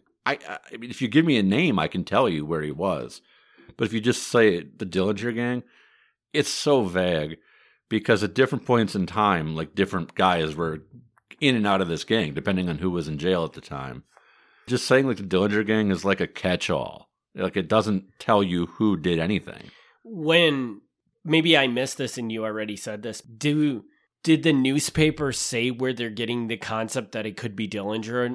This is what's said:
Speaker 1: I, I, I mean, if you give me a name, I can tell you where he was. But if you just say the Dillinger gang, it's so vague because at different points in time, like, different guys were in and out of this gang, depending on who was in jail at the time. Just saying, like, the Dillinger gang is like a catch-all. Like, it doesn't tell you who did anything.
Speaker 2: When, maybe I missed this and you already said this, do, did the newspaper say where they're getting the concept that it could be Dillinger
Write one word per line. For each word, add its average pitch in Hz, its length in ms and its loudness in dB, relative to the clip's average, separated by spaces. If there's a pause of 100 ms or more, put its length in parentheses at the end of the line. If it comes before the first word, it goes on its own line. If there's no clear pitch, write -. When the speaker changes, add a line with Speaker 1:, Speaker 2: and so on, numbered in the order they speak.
(260)
Speaker 1:
I, 139 120 0 (100)
I, - 120 -12 (140)
I 113 40 -14
mean, 117 120 -14
if 123 120 -8
you 127 80 0
give 147 160 4
me 147 120 4
a 104 60 4
name, 113 340 4
I 78 120 0
can 90 160 -4
tell 113 240 2
you 78 160 -2
where 78 160 -2
he 76 100 -4
was. 73 500 -4 (540)
But - 100 0
if 101 60 -4
you 113 80 -2
just 113 280 0
say 107 360 4
the - 220 -12
Dillinger 98 500 -2
gang, 123 280 -4 (680)
it's 147 180 -2
so 139 340 2
vague 87 540 0 (520)
because 107 340 2
at 101 100 -2
different 131 320 2
points 113 300 2
in 95 120 0
time, 85 500 0
like, 78 180 -8
different 92 400 -2
guys 85 400 2
were 78 300 -6 (560)
in 135 160 2
and 104 100 0
out 98 140 2
of 90 80 -2
this 80 160 -4
gang, 104 280 -2
depending 92 360 -2
on 80 80 -4
who 90 140 -2
was 82 180 -4
in 76 80 -6
jail 85 260 0
at 78 100 -6
the 71 80 -18
time. 67 420 -12 (640)
Just 120 220 -2
saying, 135 200 6
like, 117 100 -2
the 98 60 -10
Dillinger 101 440 2
gang 107 240 2
is 90 140 -2
like 95 160 2
a 85 60 0
catch-all. - 840 -4 (260)
Like, 95 220 -2
it 90 100 -2
doesn't 104 380 2 (140)
tell 107 220 4
you 87 260 0
who 107 280 2
did 82 240 0
anything. 87 500 -4 (360)
Speaker 2:
When, 156 760 2 (460)
maybe 160 320 6
I 135 100 4
missed 127 300 -2
this 131 200 -6
and 117 140 -6
you 110 140 -4
already 107 320 -6
said 107 260 -10
this, 113 160 -10
do, 143 640 0 (400)
did 156 200 4
the 160 100 4
newspaper 143 800 2
say 120 360 -2
where 127 220 -2
they're 120 180 -6
getting 117 380 -4
the 113 100 -4
concept 110 540 -6
that 110 140 -6
it 104 100 -8
could 104 220 -8
be 107 100 -4
Dillinger 107 680 -4